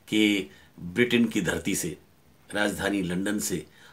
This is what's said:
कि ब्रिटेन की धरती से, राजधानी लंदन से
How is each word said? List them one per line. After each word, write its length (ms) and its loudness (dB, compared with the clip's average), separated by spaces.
कि 400 4
ब्रिटेन 460 2
की 160 -2
धरती 340 -2
से, 220 -6
राजधानी 480 -2
लंदन 380 -2
से 280 -4